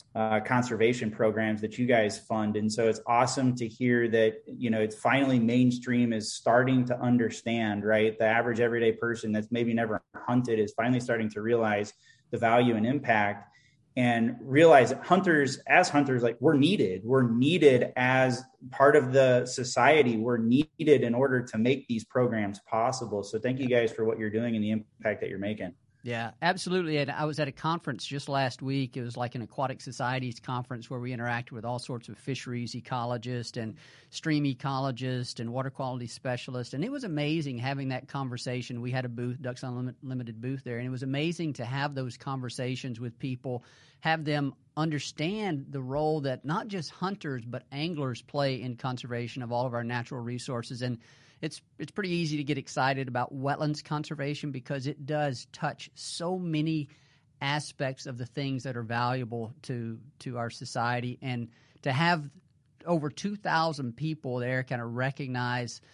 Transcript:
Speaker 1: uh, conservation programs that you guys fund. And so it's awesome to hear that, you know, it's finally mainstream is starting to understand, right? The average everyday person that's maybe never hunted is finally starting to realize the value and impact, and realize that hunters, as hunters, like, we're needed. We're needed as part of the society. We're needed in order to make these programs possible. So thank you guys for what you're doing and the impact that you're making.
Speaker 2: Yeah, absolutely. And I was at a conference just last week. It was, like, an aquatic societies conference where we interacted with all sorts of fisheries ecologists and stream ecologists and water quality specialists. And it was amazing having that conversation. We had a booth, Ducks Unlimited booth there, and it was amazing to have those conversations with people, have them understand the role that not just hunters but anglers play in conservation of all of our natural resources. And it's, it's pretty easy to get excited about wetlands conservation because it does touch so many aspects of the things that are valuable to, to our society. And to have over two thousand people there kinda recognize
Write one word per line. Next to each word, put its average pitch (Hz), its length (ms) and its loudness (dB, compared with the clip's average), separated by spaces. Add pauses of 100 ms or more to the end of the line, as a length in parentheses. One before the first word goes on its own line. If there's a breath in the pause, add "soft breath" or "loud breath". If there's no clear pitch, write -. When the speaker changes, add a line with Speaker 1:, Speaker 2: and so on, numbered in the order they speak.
(140)
Speaker 1:
uh, 110 260 2
conservation 120 680 2
programs 110 500 0
that 110 180 -6
you 123 80 0
guys 110 320 4
fund. 107 380 -2
And 107 160 0
so 113 160 2
it's 107 180 0
awesome 123 500 2
to 117 120 -4
hear 120 400 2
that, 110 380 2
you 123 220 -4
know, 110 120 0
it's 107 160 0
finally 131 420 2
mainstream 120 760 2
is 107 200 -4
starting 127 540 4
to 123 140 -2
understand, 113 840 0
right? 110 340 4
The 110 80 4
average 117 320 2
everyday 117 340 2
person 113 380 -4
that's 107 220 -2
maybe 120 200 0
never 113 300 0 (140)
hunted 123 420 2
is 104 180 2
finally 123 240 2
starting 117 300 -2
to 107 100 -6
realize 107 520 2 (400 soft breath)
the 117 60 -2
value 120 360 6
and 107 120 2
impact, 113 600 2 (500 soft breath)
and 120 440 2
realize 139 500 10
that - 140 -4
hunters, 170 600 4
as 160 220 6
hunters, 131 340 2
like, 117 160 2
we're 151 180 4
needed. 131 480 2
We're 127 240 4
needed 135 680 6
as 127 440 4 (300)
part 143 240 8
of 127 180 4
the 127 340 6
society. 127 680 4
We're 117 220 0
needed 131 640 4
in 117 100 0
order 127 300 2
to 113 160 -6
make 131 300 2
these 113 160 -2
programs 110 560 0
possible. 110 640 -2
So 107 160 -6
thank 131 180 -2
you 135 80 -2
guys 120 260 2
for 113 120 -4
what 113 140 0
you're 107 120 -2
doing 113 240 -2
and 107 100 0
the 107 60 0
impact 107 520 -4
that 95 60 -4
you're 95 120 -8
making. 101 340 -6 (280)
Speaker 2:
Yeah, 117 280 -6 (100)
absolutely. 175 560 0
And 143 140 0
I 151 160 -2
was 151 140 -4
at 147 80 0
a 131 40 -8
conference 160 540 -4
just 143 240 -8
last 135 320 0
week. 135 340 -4
It 127 60 -6
was, 120 160 -8
like, 120 160 -4
an 123 80 -8
aquatic 127 400 -6
societies 127 580 -6
conference 123 480 -8
where 127 100 -8
we 123 160 -6
interacted 120 380 -4
with 113 140 -10
all 123 120 -4
sorts 120 300 -10
of 110 80 -14
fisheries 120 580 -8
ecologists 120 840 -6
and 110 140 -8 (340 soft breath)
stream 151 360 0
ecologists 131 960 -4
and 117 120 -6
water 131 160 -4
quality 127 380 -6
specialists. 123 640 -8
And 143 140 -2
it 262 40 -8
was 277 140 -6
amazing 147 540 -2
having 135 300 -4
that 127 200 -6
conversation. 123 720 -6
We 123 120 -6
had 127 120 -2
a 123 60 -8
booth, 123 320 -6
Ducks 123 200 -8
Unlimited 127 760 -8
booth 131 240 -6
there, 120 140 -6
and 123 80 -6
it 127 40 -6
was 127 120 -6
amazing 151 520 -2
to 117 120 -8
have 139 280 -4
those 131 220 -6
conversations 127 840 -6
with 120 200 -10
people, 127 440 -6 (380 soft breath)
have 160 240 0
them 147 300 -2 (240)
understand 156 880 -4
the 139 140 -8
role 151 400 -2
that 131 240 -4
not 208 220 -4
just 190 240 -6
hunters 170 520 -6
but 120 260 -10
anglers 143 520 -4
play 135 400 -2
in 123 140 -6
conservation 123 680 -6
of 117 100 -6
all 123 140 0
of 120 80 -4
our 120 100 -4
natural 120 380 -6
resources. 120 580 -8
And 123 160 -4 (460 soft breath)
it's, - 200 -8 (160)
it's 160 120 -10
pretty 196 200 -4
easy 160 260 0
to 147 80 -4
get 135 140 -2
excited 131 500 0
about 123 260 -4
wetlands 143 480 -2
conservation 147 720 -6
because 131 340 -6
it 143 200 -8
does 147 460 -2
touch - 420 -8
so 180 440 -6
many 160 500 -2 (520 soft breath)
aspects 139 640 -4
of 123 140 -10
the 127 80 -8
things 135 380 -6
that 127 120 -6
are 120 60 -6
valuable 117 800 -2
to, 117 360 -6 (200)
to 123 180 -10
our 117 140 -4
society. 123 720 -4
And 123 260 -6 (320 soft breath)
to 139 120 -2
have 156 360 2 (580)
over 156 220 0
two 202 280 -6
thousand 156 600 -2
people 147 400 -4
there 127 260 -2
kinda 120 220 -6
recognize 123 960 -4 (140 soft breath)